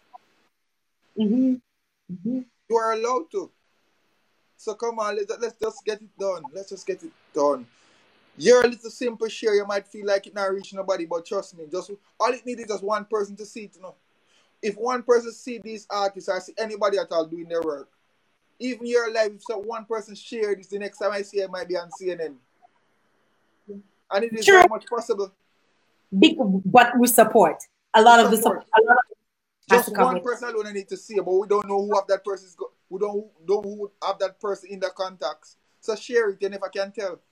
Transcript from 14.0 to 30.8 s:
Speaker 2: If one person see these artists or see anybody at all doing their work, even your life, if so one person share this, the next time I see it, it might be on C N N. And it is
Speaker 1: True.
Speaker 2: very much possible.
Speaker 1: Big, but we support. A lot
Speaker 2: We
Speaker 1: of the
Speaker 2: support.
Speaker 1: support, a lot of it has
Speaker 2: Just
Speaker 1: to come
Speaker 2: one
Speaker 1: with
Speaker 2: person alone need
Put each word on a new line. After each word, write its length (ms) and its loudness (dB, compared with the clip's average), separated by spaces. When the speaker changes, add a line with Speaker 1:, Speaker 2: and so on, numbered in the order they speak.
Speaker 2:
If 140 -4
one 260 -2
person 300 2
see 260 -12
these 320 -14
artists 380 -2
or 120 -2
see 160 -18
anybody 420 -2
at 120 -4
all 160 0
doing 220 -10
their 120 -2
work, 300 -6
even 280 -6
your 260 0
life, 220 0
if 80 -20
so 160 -6
one 260 -8
person 300 -8
share 400 -4
this, 140 -14
the 100 -8
next 200 -10
time 140 0
I 80 -4
see 200 -6
it, 40 0
it 60 -8
might 180 -10
be 80 -2
on 140 -6
C 220 -6
N 80 -8
N. 160 -8
And 140 0
it 80 -4
is 140 -2
Speaker 1:
True. 80 0
Speaker 2:
very 160 4
much 160 -10
possible. 460 -8
Speaker 1:
Big, 180 6
but 340 6
we 100 6
support. 540 6
A 80 8
lot 200 12
Speaker 2:
We 40 8
Speaker 1:
of 60 4
the 80 2
Speaker 2:
support. 260 0
Speaker 1:
support, 200 6
a 40 -4
lot 80 8
of 140 0
it 80 -20
has 100 10
Speaker 2:
Just 80 0
Speaker 1:
to 60 -6
come 120 6
Speaker 2:
one 80 2
Speaker 1:
with 100 -4
Speaker 2:
person 240 -6
alone 240 -6
need 160 -8